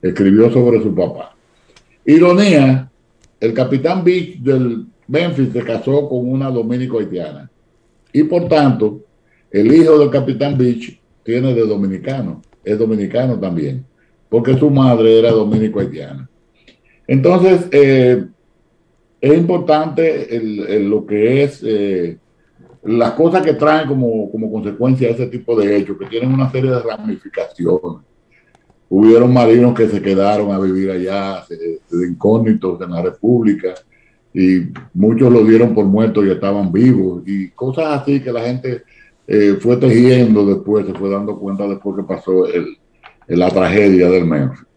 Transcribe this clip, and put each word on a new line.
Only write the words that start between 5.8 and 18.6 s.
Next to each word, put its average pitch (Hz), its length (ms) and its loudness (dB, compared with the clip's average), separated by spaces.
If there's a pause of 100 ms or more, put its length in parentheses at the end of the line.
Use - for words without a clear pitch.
con 123 180 -6
una 135 240 -4
dominico-haitiana. 110 1000 -6 (640)
Y 143 80 2
por 170 260 -2
tanto, 120 540 0 (480)
el 110 240 2
hijo 156 240 6
del 143 100 4
capitán 135 480 -2
Beach 123 420 -2 (240)
tiene 127 300 -2
de 117 140 0
dominicano, 98 760 -6 (240)
es 107 140 -2
dominicano 110 600 -2
también, 82 460 -6 (440)
porque 120 280 2
su 143 140 2
madre 117 480 4
era 113 140 2
dominico-haitiana. 101 1000 -4 (760)
Entonces, 175 680 2
eh, 131 520 4 (960)